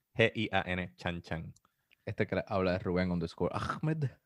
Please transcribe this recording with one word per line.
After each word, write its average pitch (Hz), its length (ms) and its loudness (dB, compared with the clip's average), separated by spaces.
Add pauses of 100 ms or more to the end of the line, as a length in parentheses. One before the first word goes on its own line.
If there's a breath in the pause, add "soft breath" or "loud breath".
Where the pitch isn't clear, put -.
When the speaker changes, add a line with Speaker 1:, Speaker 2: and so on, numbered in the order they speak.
(160)
Speaker 1:
G 113 200 6
I 107 180 0
A 95 80 4
N, 90 340 -4
Chan 87 260 -4
Chan. 82 320 -6 (520)
Speaker 2:
Este 110 220 -2
que - 100 0
les - 100 0
habla 92 300 2
es 95 60 -4
Rubén 90 280 2
underscore 87 420 0
Ahmed. 156 520 -2 (200)